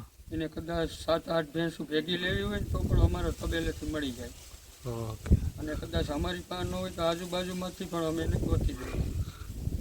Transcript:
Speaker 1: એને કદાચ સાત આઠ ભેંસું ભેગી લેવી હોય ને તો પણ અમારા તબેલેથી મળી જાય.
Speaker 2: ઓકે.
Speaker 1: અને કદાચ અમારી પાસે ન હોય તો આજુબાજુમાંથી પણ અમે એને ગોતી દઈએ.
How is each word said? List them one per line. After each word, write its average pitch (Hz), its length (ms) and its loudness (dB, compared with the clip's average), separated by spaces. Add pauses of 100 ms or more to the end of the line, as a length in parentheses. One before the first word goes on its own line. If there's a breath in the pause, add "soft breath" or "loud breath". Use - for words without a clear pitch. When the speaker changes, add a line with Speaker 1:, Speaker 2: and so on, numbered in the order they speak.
(320)
Speaker 1:
એને 160 160 0
કદાચ 165 400 -2 (160)
સાત 160 240 2
આઠ 165 260 2
ભેંસું 165 320 0
ભેગી 156 300 0
લેવી 185 260 0
હોય 202 160 0
ને 196 140 0
તો 190 60 0
પણ - 220 6
અમારા 170 300 6
તબેલેથી 160 600 -2
મળી 147 220 -2
જાય. 120 160 -10 (580)
Speaker 2:
ઓકે. 113 500 4 (220)
Speaker 1:
અને 151 160 -4
કદાચ 165 360 0
અમારી 170 300 -2
પાસે 180 300 -4
ન 180 40 -4
હોય 185 160 -2
તો 180 120 -4
આજુબાજુમાંથી 180 800 -2
પણ 165 200 -2
અમે 160 180 0
એને 165 140 2
ગોતી - 360 4
દઈએ. - 300 -4 (800)